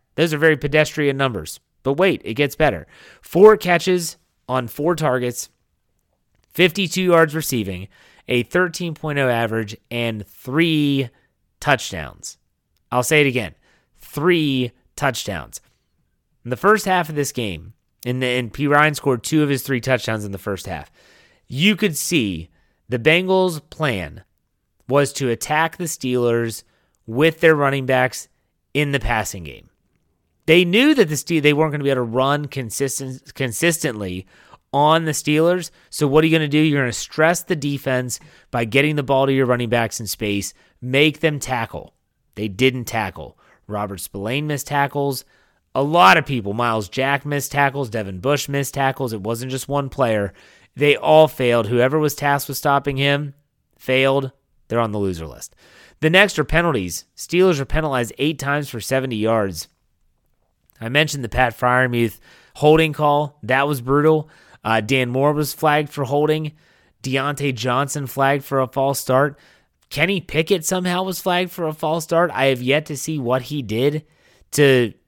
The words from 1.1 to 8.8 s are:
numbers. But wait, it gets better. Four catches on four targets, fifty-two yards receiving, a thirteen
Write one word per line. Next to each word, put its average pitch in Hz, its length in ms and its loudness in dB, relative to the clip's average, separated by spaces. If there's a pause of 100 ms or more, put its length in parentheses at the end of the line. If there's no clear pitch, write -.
numbers. 117 420 -4 (240)
But 139 120 0
wait, 170 300 0
it 113 100 -8
gets 143 200 -2
better. 113 320 0 (360)
Four 208 340 8
catches 175 600 0 (320)
on 127 200 -2
four 160 260 -2
targets, 127 540 -2 (1040)
fifty-two 185 500 0
yards 165 320 4
receiving, 98 540 -4 (380)
a 123 160 0
thirteen 175 520 -2